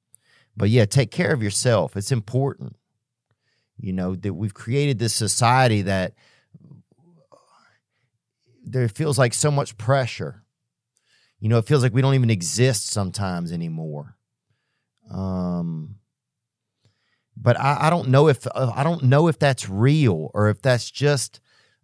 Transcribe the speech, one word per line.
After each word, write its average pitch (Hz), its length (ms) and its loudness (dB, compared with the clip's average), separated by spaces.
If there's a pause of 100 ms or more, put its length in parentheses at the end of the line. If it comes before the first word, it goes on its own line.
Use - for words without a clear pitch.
(560)
but 104 140 0
yeah, 113 160 6
take - 240 0
care - 220 -2
of 120 100 -2
yourself. 101 540 0
It's 98 140 -6
important, 131 640 -4 (1000)
you 95 160 -8
know, 92 240 -4
that 95 180 -6
we've 101 200 -8
created 139 440 -2
this 113 160 -2
society 117 680 2
that 95 320 -2 (2500)
there 120 240 -2
feels 147 300 -4
like 131 160 2
so 151 160 0
much 139 280 -2
pressure. 117 640 -2 (960)
You 107 80 -2
know, 117 100 4
it 110 80 0
feels 147 160 4
like 110 120 0
we 135 80 2
don't 135 120 4
even 127 160 4
exist 113 580 0
sometimes 90 640 -4
anymore. 80 640 -8 (920)
Um, 90 840 -6 (1400)
but - 220 2
I, 139 280 0
I 160 40 4
don't 156 180 0
know 139 200 6
if, - 180 2
uh, 120 280 -4
I 135 80 -4
don't 156 220 -2
know 143 240 4
if 147 100 -2
that's 135 300 0
real 107 640 2
or 104 140 2
if 104 120 -2
that's 123 300 0
just 139 500 -2 (440)